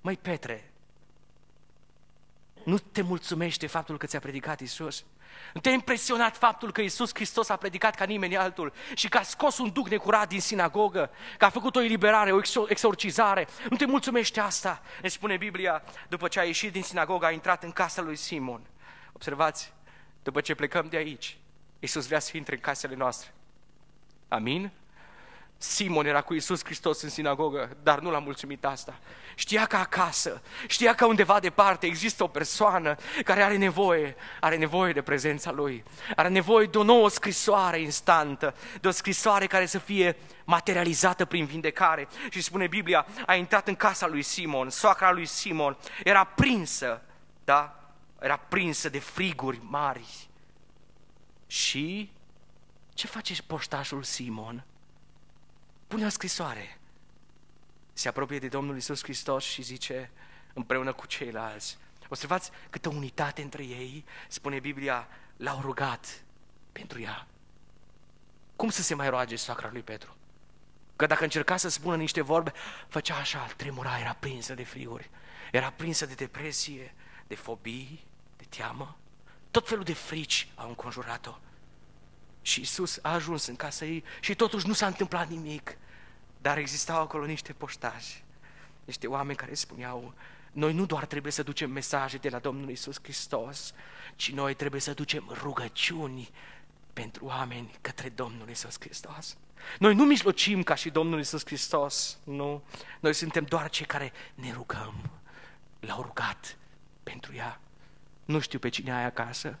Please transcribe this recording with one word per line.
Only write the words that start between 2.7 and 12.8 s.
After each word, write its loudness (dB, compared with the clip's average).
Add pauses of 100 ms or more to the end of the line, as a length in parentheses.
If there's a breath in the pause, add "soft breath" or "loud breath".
te -4
mulțumește -2
faptul -4
că -8
ți-a -4
predicat -6
Iisus? -10 (480 loud breath)
Nu -8
te-a 4
impresionat 2
faptul 2
că 0
Iisus 0
Hristos -2
a 2
predicat 0
ca -2
nimeni 0
altul 0 (220 loud breath)
și 0
că 4
a 4
scos 2
un 0
duh -2
necurat 4
din -2
sinagogă, 2 (280 loud breath)
că 8
a 10
făcut 0
o 6
eliberare, 6
o 8
exor-, 2
exorcizare? 4 (240 loud breath)